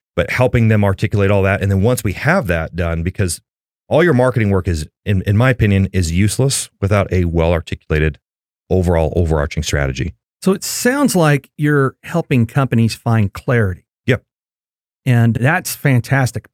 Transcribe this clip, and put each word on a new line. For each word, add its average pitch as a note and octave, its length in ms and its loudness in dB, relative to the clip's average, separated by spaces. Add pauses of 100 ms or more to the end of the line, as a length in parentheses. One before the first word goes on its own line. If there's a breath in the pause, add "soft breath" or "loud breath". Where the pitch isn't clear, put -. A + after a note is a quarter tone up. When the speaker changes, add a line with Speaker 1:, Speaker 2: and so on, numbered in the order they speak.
(160)
Speaker 1:
but F2 140 -2
helping B2 380 2
them G#2+ 160 2
articulate G2 460 0
all G2+ 120 2
that. G2 200 0
And G2 80 0
then F#2+ 120 2
once A#2+ 200 0
we G2 120 -4
have D#3+ 320 -2
that D#2+ 280 -4
done, E2 280 -4
because F#2 380 -4 (480)
all D3+ 160 4
your E3 100 2
marketing A#2+ 360 2
work F#2+ 180 0
is, D#2 200 -2 (160)
in, G2 180 0
in G2+ 140 0
my B2+ 140 4
opinion, G2+ 420 2
is E2+ 200 -2
useless G#2+ 580 0 (100)
without G2+ 320 0
a F#2 140 2
well-articulated D#2+ 920 -2 (520)
overall E2+ 460 0
overarching D#2 480 0
strategy. C#2 500 -4 (280)
Speaker 2:
So F#3 100 2
it - 100 -4
sounds C4 540 -2
like D3 420 0
you're D3 460 0
helping C#3 420 -2
companies A#2 480 0
find A2+ 380 0
clarity. A2 520 -2 (220)
Speaker 1:
Yep. B2 160 -2 (840)
Speaker 2:
And A#2 300 2
that's C#3 400 -2
fantastic. C3 800 -2